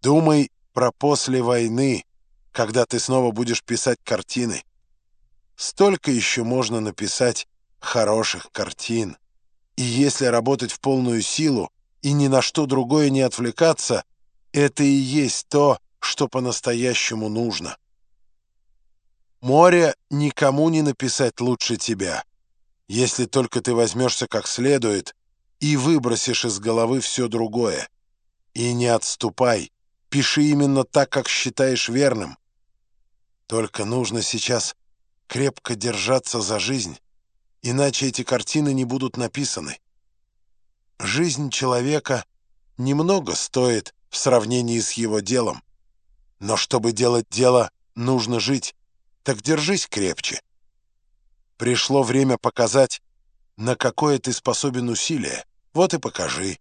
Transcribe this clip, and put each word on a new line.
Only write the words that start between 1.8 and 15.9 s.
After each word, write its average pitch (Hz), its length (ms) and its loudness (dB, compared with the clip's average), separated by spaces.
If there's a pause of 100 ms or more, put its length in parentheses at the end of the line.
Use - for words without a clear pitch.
когда 117 340 0
ты 117 140 -4
снова 127 320 2
будешь 117 320 -4
писать 120 400 -2
картины. 107 580 -4 (960)
Столько - 540 2
ещё 120 320 0
можно 117 380 0
написать 107 680 -2 (340)
хороших 107 720 0
картин. 104 680 -6 (580)
И 131 60 -6
если 127 420 0
работать 120 480 0
в - 80 -12
полную 127 400 0
силу 131 500 0 (300)
и 139 120 0
ни 143 160 4
на 131 120 6
что - 240 0
другое 135 460 2
не 135 100 2
отвлекаться — 123 840 0 (480)
это 143 300 2
и 143 40 4
есть 139 640 0
то, 143 300 4 (200)